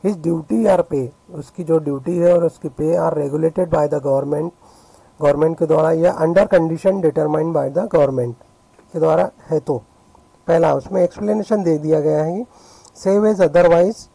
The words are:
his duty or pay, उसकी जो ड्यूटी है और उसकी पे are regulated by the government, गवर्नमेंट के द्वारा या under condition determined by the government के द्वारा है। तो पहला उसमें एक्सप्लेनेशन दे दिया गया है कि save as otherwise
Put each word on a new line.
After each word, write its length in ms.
his 120
duty 480
or 140
pay, 280
उसकी 320
जो 140
ड्यूटी 400
है 160
और 100
उसकी 240
पे 280
are 180
regulated 520
by 220
the 120
government, 500
गवर्नमेंट 360
के 80
द्वारा 260
या 260
under 280
condition 460
determined 600
by 160
the 160
government 480
के 60
द्वारा 320
है। 100
तो 180
पहला 280
उसमें 280
एक्सप्लेनेशन 600
दे 160
दिया 220
गया 240
है 180
कि 20
save 360
as 120
otherwise 480